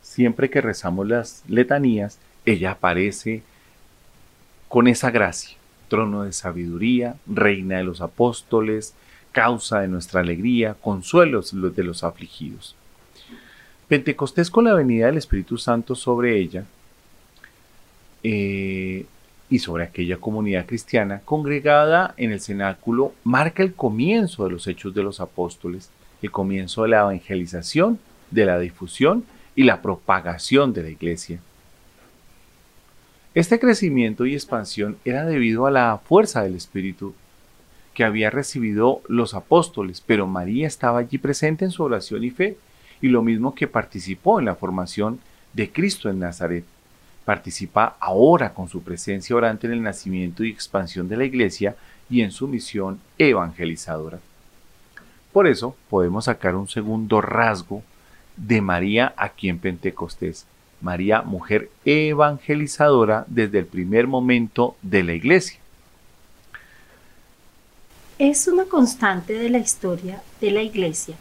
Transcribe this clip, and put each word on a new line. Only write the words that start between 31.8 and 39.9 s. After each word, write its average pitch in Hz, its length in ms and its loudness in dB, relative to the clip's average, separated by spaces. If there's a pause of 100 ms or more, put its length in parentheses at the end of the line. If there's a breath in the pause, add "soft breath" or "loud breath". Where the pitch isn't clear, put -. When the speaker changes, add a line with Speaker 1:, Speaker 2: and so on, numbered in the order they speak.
Speaker 1:
Este 170 240 4
crecimiento 135 640 2
y 135 100 0
expansión 107 680 -4
era 135 220 -2
debido 123 400 2
a 139 40 4
la 120 320 2
fuerza 185 400 4
del 92 120 -4
Espíritu 95 600 -8 (800 soft breath)
que 120 120 0
había 107 260 2
recibido 120 800 0
los 117 260 0
apóstoles, 104 680 0